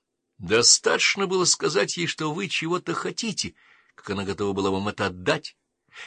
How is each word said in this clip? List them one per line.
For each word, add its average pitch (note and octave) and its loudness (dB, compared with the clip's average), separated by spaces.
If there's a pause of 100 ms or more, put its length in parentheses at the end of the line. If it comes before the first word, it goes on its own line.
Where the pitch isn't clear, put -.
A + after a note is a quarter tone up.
(400)
Достаточно A#2+ 4
было F#3 2
сказать D#3+ 0
ей, E3+ -2
что D#3 -4
вы F#3 -4
чего-то E3+ -2
хотите, - -4 (400)
как - -14
она G2 -2
готова G2 -2
была G2 2
вам F#2+ -2
это G#2 -2
отдать. F#2 -4 (500)